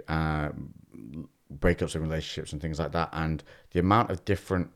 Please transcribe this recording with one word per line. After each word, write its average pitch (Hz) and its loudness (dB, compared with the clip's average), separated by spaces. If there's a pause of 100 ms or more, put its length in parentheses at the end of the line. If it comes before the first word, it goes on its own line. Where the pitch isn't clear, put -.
uh, 78 0 (1000)
breakups 82 2
in 78 -2
relationships 78 -4
and 73 -6
things 80 -4
like 73 0
that, 82 0
and 80 -2 (280)
the 87 2
amount 101 6
of 95 -4
different 95 0